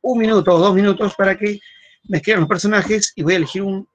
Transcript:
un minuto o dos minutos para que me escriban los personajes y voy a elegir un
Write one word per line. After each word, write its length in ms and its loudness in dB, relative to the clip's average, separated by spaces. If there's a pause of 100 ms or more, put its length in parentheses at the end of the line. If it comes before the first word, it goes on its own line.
un 160 -2
minuto 380 2
o 40 4
dos 140 4
minutos 420 0
para 220 0
que 220 -4 (500)
me 80 -2
escriban 240 0
los 80 0
personajes 640 0
y 80 -6
voy 100 2
a 40 2
elegir 240 -4
un 340 -6